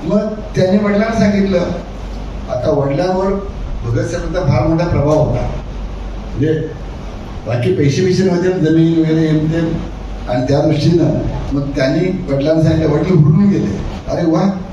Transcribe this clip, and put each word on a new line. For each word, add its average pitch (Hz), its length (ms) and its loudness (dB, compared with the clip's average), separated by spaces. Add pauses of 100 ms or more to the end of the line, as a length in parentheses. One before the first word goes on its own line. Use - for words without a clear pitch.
मग 196 140 2 (380)
त्यांनी 202 280 4
वडिलांना 208 340 0
सांगितलं. 190 420 2 (880)
आता - 200 0
वडिलांवर 185 800 0 (360)
भगत 117 160 -2
साहेबांचा 170 480 -2
फार 156 180 4
मोठा 165 200 2
प्रभाव 143 220 0
होता, 120 420 2 (800)
म्हणजे 151 400 -2 (760)
बाकी 117 280 0
पैसे 156 300 2
बिशे 185 180 2
नव्हते, 180 260 2
जमीन 165 500 4
वगैरे, 160 280 2
हे 156 120 2
ते, 160 340 0 (560)
आणि 131 200 0
त्या 143 120 2
दृष्टीनं 156 540 2 (380)
मग 139 100 -2 (140)
त्यांनी 147 580 0
वडिलांना 156 280 2
सांगितलं. 160 260 2
वडील 151 240 2
हुडून 190 360 4
गेले, - 600 -2
"अरे 175 160 -2
वा 190 320 0 (140)